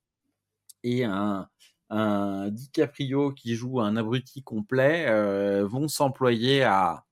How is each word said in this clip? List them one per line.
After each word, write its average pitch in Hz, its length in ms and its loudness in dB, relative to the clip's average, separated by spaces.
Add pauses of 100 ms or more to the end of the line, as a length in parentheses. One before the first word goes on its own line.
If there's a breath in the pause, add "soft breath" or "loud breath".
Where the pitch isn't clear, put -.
(840)
et 123 220 -2
un, 101 440 -4 (400 soft breath)
un 101 600 -2
DiCaprio 139 840 -2
qui 117 220 -6
joue 123 260 -4
un 104 160 0
abruti 123 460 -4
complet, 131 640 0
euh, 101 580 2
vont 131 220 -2
s'employer 131 760 2
à, 95 480 2